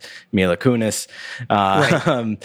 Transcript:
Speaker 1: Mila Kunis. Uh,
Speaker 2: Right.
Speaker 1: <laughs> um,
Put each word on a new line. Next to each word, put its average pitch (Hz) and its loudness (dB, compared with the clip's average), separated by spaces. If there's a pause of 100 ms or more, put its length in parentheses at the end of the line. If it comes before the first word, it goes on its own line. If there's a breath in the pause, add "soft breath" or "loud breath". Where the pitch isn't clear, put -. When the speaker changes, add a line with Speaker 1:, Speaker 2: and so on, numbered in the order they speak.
(340 loud breath)
Speaker 1:
Mila 92 2
Kunis. 113 0 (420 loud breath)
Uh, 98 4
Speaker 2:
Right. 160 2
Speaker 1:
<laughs> 160 2
um, 113 -2